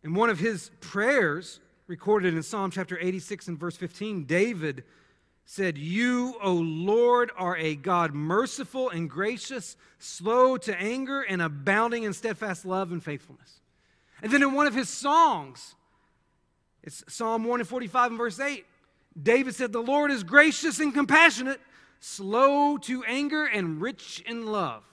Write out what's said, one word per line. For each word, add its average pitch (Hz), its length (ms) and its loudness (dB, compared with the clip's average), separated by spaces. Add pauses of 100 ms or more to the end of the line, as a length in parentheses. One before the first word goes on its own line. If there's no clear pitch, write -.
In 156 140 -6
one 226 160 4
of 165 80 -2
his 208 320 -4 (100)
prayers 196 760 0 (260)
recorded 185 480 0
in 160 80 -2
Psalm 196 300 -4
chapter 180 280 -6
eighty-six 180 480 -6
and 165 120 -8
verse 170 180 -8
fifteen, 180 480 -8
David 160 580 -2 (600)
said, 180 320 -6
"You, 247 640 -2
O 196 120 0
Lord, 214 840 2
are 180 200 -2
a 156 200 -2
God 165 400 0
merciful 226 760 -2
and 165 200 -4
gracious, 214 680 -6 (220)
slow 254 580 2
to 208 220 -4
anger 262 420 -4
and 190 180 -2
abounding 196 600 0
in 208 120 -4
steadfast 202 520 -6
love 185 260 -2
and 170 120 -6
faithfulness." - 580 -14 (600)
And 214 80 -2
then 277 100 6
in 277 120 4
one 294 140 4
of 226 80 0
his 254 140 -2
songs, 269 840 2 (1080)
it's - 280 -18
Psalm 226 340 -2
one 240 180 0
forty-five 247 480 -2
and 226 60 -8
verse 226 220 -4
eight, 277 280 -6 (520)
David 240 360 2
said, 240 180 -4
"The 233 80 -4
Lord 285 300 2
is 233 120 -2
gracious 285 560 6
and 294 140 0
compassionate, 277 680 4 (400)
slow 277 800 2
to 254 280 -8
anger 285 400 -2
and 180 360 -2
rich - 400 -10
in 233 240 -8
love." 160 460 -6